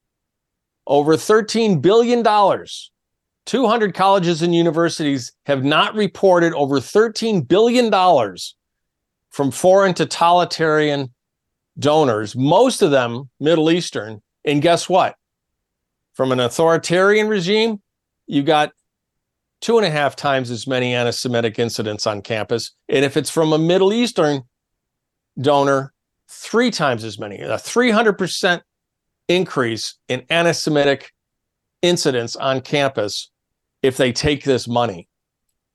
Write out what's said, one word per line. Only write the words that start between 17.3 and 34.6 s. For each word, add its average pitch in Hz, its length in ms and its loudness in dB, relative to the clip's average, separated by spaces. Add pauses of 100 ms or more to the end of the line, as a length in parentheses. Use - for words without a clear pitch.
you 143 160 0
got 151 300 2 (880)
two 233 160 2
and 208 100 2
a - 20 -2
half 147 280 -2
times 131 340 -2
as 117 160 -10
many 127 260 -2
anti-Semitic 120 640 -2
incidents 107 460 -4
on 104 160 -4
campus. 113 500 -6 (180)
And 135 160 2
if 135 100 -2
it's 147 140 -4
from 156 240 0
a 151 40 2
Middle 185 360 2
Eastern 160 500 -2 (960)
donor, 139 540 0 (340)
three 233 440 -2
times 120 340 -2
as 104 120 -12
many, 101 220 -12
a - 180 -6
three 240 340 -2
hundred 214 260 2
percent 175 460 -2 (640)
increase 135 680 -2 (140)
in 127 200 -4
anti-Semitic 156 840 0 (680)
incidents 135 540 0
on 135 240 -2
campus 131 720 -4 (500)
if 131 140 2
they 131 160 0
take 147 320 -2
this 127 240 0